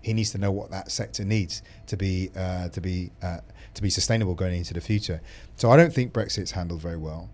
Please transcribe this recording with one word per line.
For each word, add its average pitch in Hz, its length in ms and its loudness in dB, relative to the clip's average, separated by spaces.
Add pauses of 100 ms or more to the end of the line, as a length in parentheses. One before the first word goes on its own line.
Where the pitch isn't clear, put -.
He 110 100 0
needs 110 200 2
to 104 60 -4
know 98 140 2
what - 180 -4
that 95 220 -8
sector - 320 -4
needs 98 380 0 (240)
to 101 100 -4
be, 92 400 0
uh, 92 320 -2
to 87 140 -8
be, 90 280 -2 (120)
uh, 90 160 -4 (340)
to - 100 -8
be 101 60 2
sustainable 98 460 2
going 90 200 0
into 87 200 -4
the 85 80 -4
future. 101 400 -2 (340)
So 117 140 6
I 131 80 12
don't 170 140 10
think 123 200 0
Brexit's 104 380 -2
handled 85 320 -4
very 85 160 -6
well. 78 360 -8